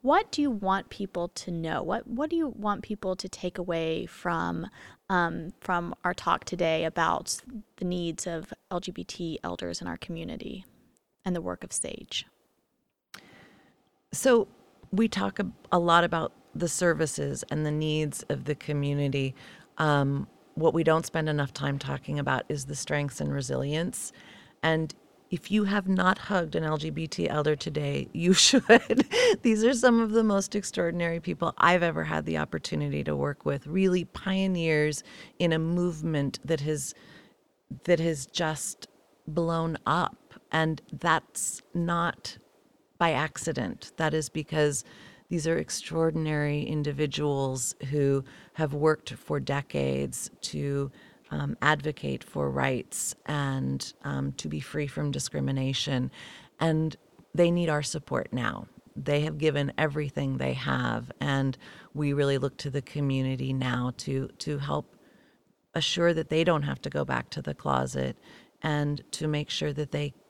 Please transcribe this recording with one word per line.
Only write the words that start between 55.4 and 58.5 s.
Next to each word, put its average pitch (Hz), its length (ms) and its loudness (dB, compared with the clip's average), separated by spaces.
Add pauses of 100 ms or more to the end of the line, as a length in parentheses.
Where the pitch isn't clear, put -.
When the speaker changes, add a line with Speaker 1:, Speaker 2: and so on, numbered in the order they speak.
Speaker 2:
And 160 380 2 (360)
they 170 200 4
need 175 160 2
our 147 160 0
support - 480 -6
now. - 340 -4 (300)